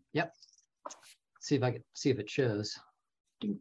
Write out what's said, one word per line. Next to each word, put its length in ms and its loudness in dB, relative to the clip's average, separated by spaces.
Yep. 200 -2
See 140 -2
if 80 2
I 100 4
can 120 -12
see 160 2
if 80 2
it 100 -6
shows. 480 0
Ding, 200 -2